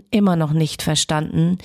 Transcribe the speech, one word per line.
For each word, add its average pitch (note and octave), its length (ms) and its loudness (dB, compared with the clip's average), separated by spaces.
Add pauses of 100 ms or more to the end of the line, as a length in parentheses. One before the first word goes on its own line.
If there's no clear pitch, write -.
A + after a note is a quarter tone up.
(120)
immer G3+ 240 2
noch D#3 160 0
nicht D#3 300 0
verstanden D#3+ 840 0